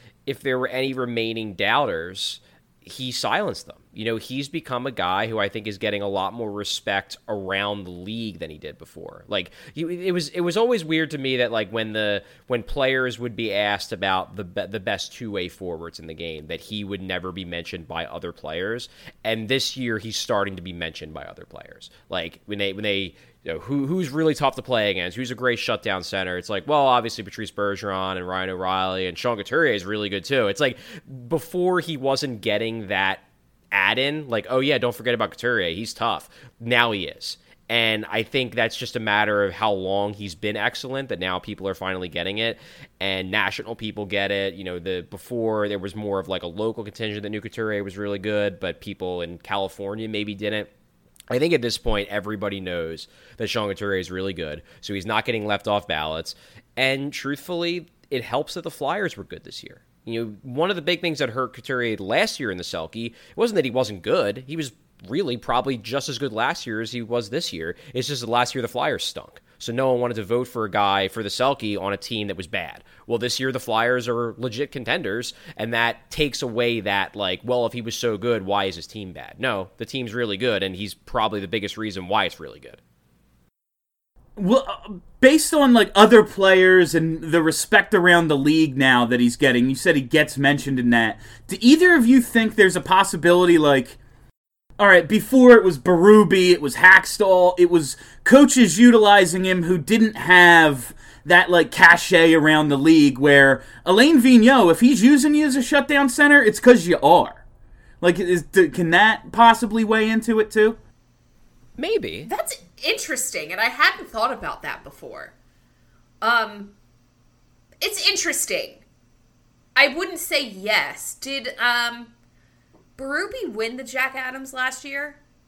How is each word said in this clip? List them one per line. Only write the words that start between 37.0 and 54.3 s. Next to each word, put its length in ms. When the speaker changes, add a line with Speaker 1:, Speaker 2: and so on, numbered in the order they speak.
Speaker 1:
is. 300
And 400
I 140
think 320
that's 220
just 180
a 60
matter 440
of 80
how 200
long 400
he's 240
been 200
excellent, 520
that 100
now 220
people 260
are 80
finally 340
getting 300
it, 200
and 320
national 420
people 320
get 240
it. 240
You 80
know, 160
the, 320
before 580
there 120
was 160
more 240
of, 80
like, 160
a 40
local 360
contingent 380
that 80
knew 100
Couturier 420
was 140
really 240
good, 400
but 220
people 400
in 160
California 720
maybe 260
didn't. 340
I 80
think 160
at 80
this 160
point, 320
everybody 500
knows 480
that 80
Sean 240
Couturier 300
is 100
really 240